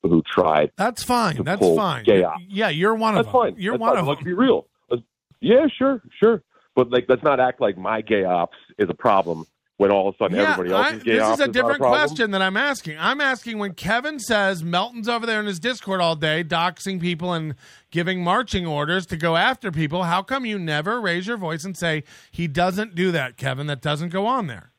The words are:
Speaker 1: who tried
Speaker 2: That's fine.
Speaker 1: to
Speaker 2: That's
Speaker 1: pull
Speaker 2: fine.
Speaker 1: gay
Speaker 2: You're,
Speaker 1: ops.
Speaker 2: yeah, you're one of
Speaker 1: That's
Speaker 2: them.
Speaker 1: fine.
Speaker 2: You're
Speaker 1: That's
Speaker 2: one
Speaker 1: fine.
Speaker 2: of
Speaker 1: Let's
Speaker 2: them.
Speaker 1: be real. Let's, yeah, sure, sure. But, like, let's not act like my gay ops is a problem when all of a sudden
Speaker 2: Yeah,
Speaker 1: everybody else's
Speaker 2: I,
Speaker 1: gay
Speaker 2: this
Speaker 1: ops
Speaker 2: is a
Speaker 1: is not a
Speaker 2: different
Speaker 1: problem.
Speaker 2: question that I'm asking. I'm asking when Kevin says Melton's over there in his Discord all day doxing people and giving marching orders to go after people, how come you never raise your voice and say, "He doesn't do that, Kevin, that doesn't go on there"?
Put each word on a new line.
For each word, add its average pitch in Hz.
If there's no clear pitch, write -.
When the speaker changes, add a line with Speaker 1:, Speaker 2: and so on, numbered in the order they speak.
Speaker 1:
who 82
tried 78
Speaker 2:
That's 220
fine. 226
Speaker 1:
to 117
Speaker 2:
That's 185
Speaker 1:
pull 180
Speaker 2:
fine. 151
Speaker 1:
gay 104
Speaker 2:
You're, 90
Speaker 1:
ops. 82
Speaker 2:
yeah, 202
you're 175
one 220
of 226
Speaker 1:
That's 214
Speaker 2:
them. -
Speaker 1:
fine. 214
Speaker 2:
You're 208
Speaker 1:
That's 233
Speaker 2:
one 226
Speaker 1:
fine. 214
Speaker 2:
of 156
Speaker 1:
Let's 147
Speaker 2:
them. 139
Speaker 1:
be 180
real. 247
Let's, 120
yeah, 247
sure, 262
sure. 214
But, 123
like, 123
let's 127
not 139
act 127
like 98
my 107
gay 104
ops 87
is 98
a 78
problem 85
when 98
all 98
of 95
a -
sudden 98
Speaker 2:
Yeah, 101
Speaker 1:
everybody 90
else's -
Speaker 2:
I, -
Speaker 1:
gay 113
Speaker 2:
this 110
Speaker 1:
ops 110
Speaker 2:
is -
a -
Speaker 1:
is -
not -
a -
Speaker 2:
different 254
Speaker 1:
problem. 277
Speaker 2:
question 240
that 190
I'm 190
asking. 240
I'm 240
asking 247
when 202
Kevin 247
says 196
Melton's 208
over 233
there 220
in 208
his 185
Discord 196
all 165
day 156
doxing 175
people 175
and 156
giving 175
marching 190
orders 160
to 175
go 165
after 220
people, 160
how 180
come 262
you 214
never 165
raise 180
your 233
voice 165
and 190
say, 156
"He 170
doesn't 180
do 180
that, 131
Kevin, 135
that 139
doesn't 151
go 190
on 233
there"? 101